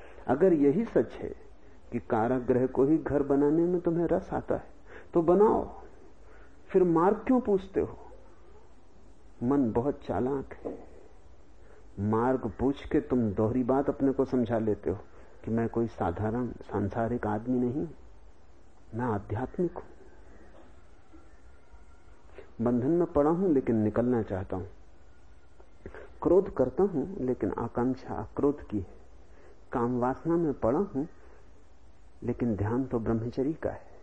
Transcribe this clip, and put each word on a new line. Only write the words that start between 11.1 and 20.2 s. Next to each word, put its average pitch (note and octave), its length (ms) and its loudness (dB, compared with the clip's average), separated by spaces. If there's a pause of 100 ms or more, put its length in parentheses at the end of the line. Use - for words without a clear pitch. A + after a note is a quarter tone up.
मार्ग A2+ 600 2
पूछ C3+ 260 0
के - 140 0
तुम A#2+ 320 0
दोहरी A2 320 2
बात C3+ 260 2
अपने C3+ 220 2
को C3 140 2
समझा A#2+ 340 0
लेते G#2+ 300 -2
हो G2 80 -2 (480)
कि A2 60 -4
मैं A2+ 180 2
कोई A#2 180 0
साधारण G#2+ 600 -2
सांसारिक A2+ 800 -2
आदमी A#2 320 0
नहीं, B2+ 280 -2 (1080)
मैं A#2 100 -4
आध्यात्मिक A2+ 720 -4
हूं, - 60 -10 (2750)